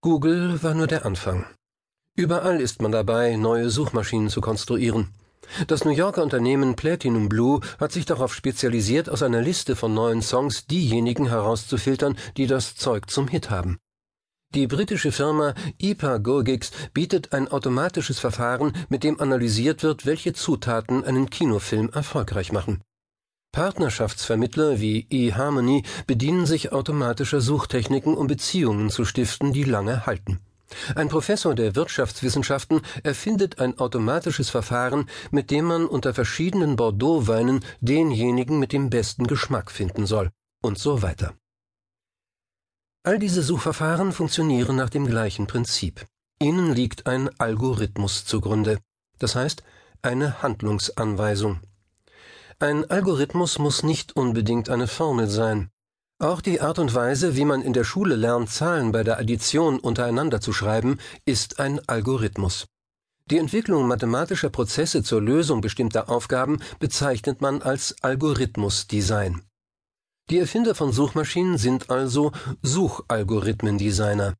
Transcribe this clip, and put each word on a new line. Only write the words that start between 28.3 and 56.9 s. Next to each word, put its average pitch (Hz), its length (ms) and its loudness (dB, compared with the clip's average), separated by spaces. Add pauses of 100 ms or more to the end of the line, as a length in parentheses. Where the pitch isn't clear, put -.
zu 117 140 -2
stiften, 127 480 0
die 139 140 0
lange 113 400 0
halten. 98 340 -4 (560)
Ein 151 140 0
Professor 160 440 0
der 110 220 2
Wirtschaftswissenschaften 139 1040 0 (240)
erfindet 190 560 0
ein 127 180 0
automatisches 127 720 0
Verfahren, 123 600 -2 (220)
mit 143 200 0
dem 151 140 2
man 165 200 2
unter 135 280 0
verschiedenen 156 640 0
Bordeaux-Weinen 120 880 2 (160)
denjenigen 127 760 2
mit 135 140 0
dem 139 180 0
besten 117 380 0
Geschmack 127 420 -2
finden 98 360 -2
soll 98 260 0 (300)
und 104 180 -2
so 143 220 0
weiter. 85 320 -2 (1700)
All 202 160 2
diese 185 240 2
Suchverfahren 160 720 0
funktionieren 135 640 0
nach 131 120 0
dem 143 180 -2
gleichen 110 400 0
Prinzip. - 580 -4 (340)
Ihnen 160 340 2
liegt 120 320 0
ein 127 320 0
Algorithmus 110 840 0
zugrunde, 107 560 0 (400)
das 117 160 -2
heißt 135 260 -2 (400)
eine 131 400 0
Handlungsanweisung. 104 1160 -2 (1000)
Ein 151 320 0
Algorithmus 175 680 0
muss 147 240 0
nicht 151 340 -2
unbedingt 117 540 0
eine 123 180 0
Formel 131 400 0
sein. 107 440 0 (480)
Auch 165 220 0
die 175 200 0
Art 156 160 -2
und 143 160 0